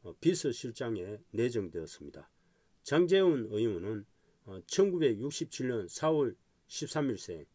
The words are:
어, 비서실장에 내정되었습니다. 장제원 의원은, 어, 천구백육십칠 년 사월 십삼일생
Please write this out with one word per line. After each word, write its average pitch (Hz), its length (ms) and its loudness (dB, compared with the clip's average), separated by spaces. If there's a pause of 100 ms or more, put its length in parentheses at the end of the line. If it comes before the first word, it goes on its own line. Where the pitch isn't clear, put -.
어, 87 180 -14
비서실장에 117 960 -2 (120)
내정되었습니다. 87 960 -4 (540)
장제원 170 680 4
의원은, 104 560 0 (400)
어, 95 200 -12
천구백육십칠 147 1000 0
년 107 200 -2
사월 151 480 0 (300)
십삼일생 120 800 -4 (100)